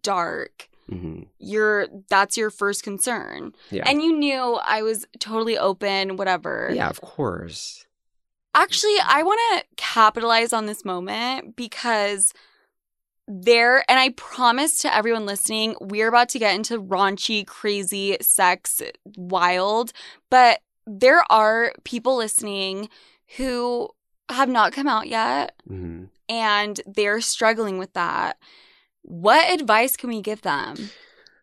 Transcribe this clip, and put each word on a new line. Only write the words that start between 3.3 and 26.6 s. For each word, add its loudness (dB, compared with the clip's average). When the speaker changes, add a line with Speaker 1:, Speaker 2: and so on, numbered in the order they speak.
Speaker 2:
Yeah. -4
Speaker 1:
And 2
you 0
knew 0
I 0
was -4
totally -2
open, -2
whatever. -4
Speaker 2:
Yeah, -2
of -8
course. -8
Speaker 1:
Actually, 2
I 2
wanna 0
capitalize 2
on -2
this -8
moment -6
because -2
there, 4
and 6
I 4
promise 0
to 0
everyone 0
listening, -4
we're -2
about 4
to -6
get 2
into -6
raunchy, -2
crazy, -4
sex, 0
wild, 0
but 8
there 6
are 4
people -2
listening -4
who -4
have 0
not 2
come -4
out 0
yet, -2
Speaker 2:
Mm-hmm. -10
Speaker 1:
and -2